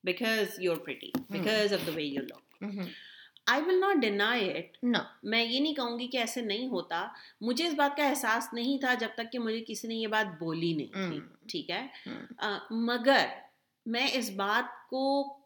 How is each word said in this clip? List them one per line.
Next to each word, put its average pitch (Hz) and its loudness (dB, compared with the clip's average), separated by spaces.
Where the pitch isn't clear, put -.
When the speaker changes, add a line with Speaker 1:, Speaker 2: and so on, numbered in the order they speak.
Speaker 1:
because 220 0
you're 180 -2
pretty، - -10
Speaker 2:
Hmm۔ - -6
Speaker 1:
because 208 2
of 185 0
the - -4
way 151 -2
you 135 -2
look۔" - -10
Speaker 2:
Mm-hmm۔ 196 -6
Speaker 1:
I 269 4
will 370 4
not 339 4
deny 208 2
it۔ 214 -2
Speaker 2:
No۔ 170 2
Speaker 1:
میں 226 2
یہ 240 0
نہیں 302 2
کہوں 240 -2
گی 247 -4
کہ 254 -4
ایسے 233 -2
نہیں 226 -2
ہوتا۔ 185 -2
مجھے 247 0
اس 320 0
بات 285 2
کا 294 2
احساس 240 0
نہیں 247 0
تھا 254 2
جب 226 -2
تک 226 -6
کہ 254 -4
مجھے 226 -2
کسی 220 -8
نے 226 -4
یہ 220 -2
بات 208 0
بولی 165 0
نہیں 143 -2
تھی، 175 -4
Speaker 2:
Hmm۔ - -16
Speaker 1:
ٹھیک - -6
ہے؟ 220 -4
Speaker 2:
Hmm۔ - -10
Speaker 1:
آ، 202 -2
مگر 233 4
میں 240 0
اس 226 0
بات 208 -2
کو 277 2